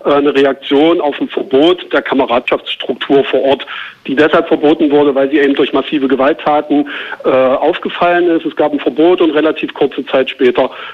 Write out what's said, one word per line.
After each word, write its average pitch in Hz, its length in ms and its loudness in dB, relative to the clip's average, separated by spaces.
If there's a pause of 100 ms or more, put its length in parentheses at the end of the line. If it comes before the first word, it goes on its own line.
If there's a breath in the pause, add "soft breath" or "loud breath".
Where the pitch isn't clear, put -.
äh, 147 80 2
eine 143 220 2
Reaktion 139 640 2
auf 147 200 -4
ein 131 80 -4
Verbot 160 640 0
der 147 80 0
Kameradschaftsstruktur 131 1200 -2
vor - 180 -2
Ort, 135 240 0 (400 loud breath)
die - 80 -4
deshalb 156 340 2
verboten 156 420 2
wurde, 143 240 2
weil 135 140 2
sie 147 100 0
eben 139 160 2
durch 143 180 0
massive 139 340 -2
Gewalttaten, 143 800 0 (360 loud breath)
äh, - 40 0
aufgefallen 156 1000 0
ist. 165 160 0
Es 143 80 -6
gab 151 180 0
ein 139 80 -4
Verbot 160 400 2
und 160 120 2
relativ 151 420 -2
kurze 139 320 -2
Zeit 131 240 0
später 127 400 0 (240 loud breath)